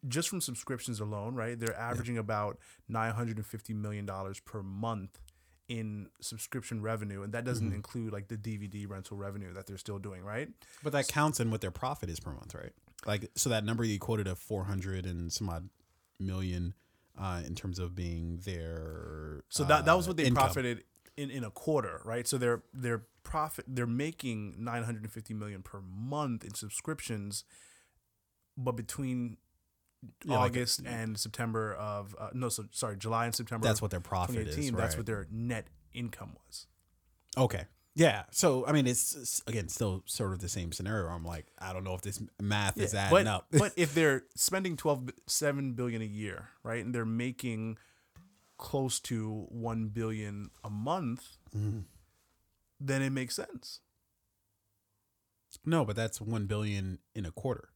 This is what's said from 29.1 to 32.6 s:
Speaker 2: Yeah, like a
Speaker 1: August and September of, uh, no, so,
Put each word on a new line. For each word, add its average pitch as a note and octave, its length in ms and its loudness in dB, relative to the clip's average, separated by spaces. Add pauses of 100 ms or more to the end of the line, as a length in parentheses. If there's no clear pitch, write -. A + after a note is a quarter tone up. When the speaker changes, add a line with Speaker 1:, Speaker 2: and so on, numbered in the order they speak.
Speaker 2:
Yeah, C3 140 4
like B2 180 4
a B2 40 2
Speaker 1:
August A#2+ 260 2
and A2+ 340 -2
September A2 540 0
of, G#2 440 -4
uh, G#2 140 -6
no, B2+ 160 0
so, A2 220 -2